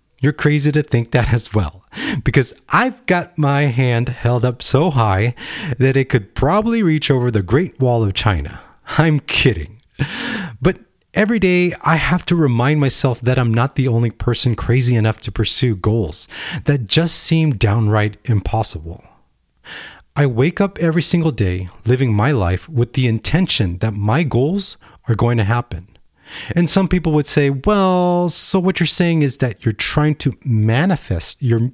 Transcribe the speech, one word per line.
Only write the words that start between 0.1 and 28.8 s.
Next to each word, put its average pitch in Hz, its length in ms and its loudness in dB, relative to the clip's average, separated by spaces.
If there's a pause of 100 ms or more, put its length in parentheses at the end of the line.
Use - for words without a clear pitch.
you're 147 120 2
crazy 147 400 0
to 151 100 2
think 117 300 -2
that 123 200 2
as 117 220 -2
well. 90 300 -2 (380)
Because 127 300 2 (160)
I've 240 380 0
got 175 320 -2
my 143 240 2
hand 123 480 0
held 120 340 0
up 123 180 -2
so 160 280 2
high 113 440 0 (440)
that 131 180 2
it 131 120 0
could 107 260 -2
probably 214 480 0
reach 156 280 0
over 123 200 2
the 110 120 0
Great 131 380 0
Wall 120 220 2
of 98 120 0
China. 82 460 -2 (380)
I'm 156 220 2
kidding. - 600 -2 (800)
But 180 200 0 (340)
every 214 240 0
day 180 340 2 (100)
I 160 140 0
have 156 300 -2
to 175 100 2
remind 139 440 2
myself 131 400 0
that 127 180 2
I'm 117 160 2
not 120 220 0
the 127 120 0
only 117 220 2
person 120 440 -2
crazy 123 420 2
enough 110 260 0
to 101 100 -8
pursue 113 440 0
goals 104 520 -2 (360)
that 135 240 0
just 165 280 0
seem 160 380 2
downright 107 680 2
impossible. 101 800 -4 (1120)
I 143 80 4
wake 131 340 0
up 196 200 -2
every 165 220 0
single 165 280 2
day 92 380 -2 (180)
living 123 260 2
my 107 200 2
life 92 360 -2
with 120 260 -2
the 127 120 0
intention 110 720 -2
that 110 160 -2
my 110 300 0
goals 151 520 -2 (300)
are 117 80 0
going 117 240 2
to 107 60 2
happen. 101 520 -4 (600)
And 170 120 2
some 190 200 2
people 170 240 0
would 151 160 2
say, 143 220 2
"Well, 180 800 0
so - 300 0
what 185 220 0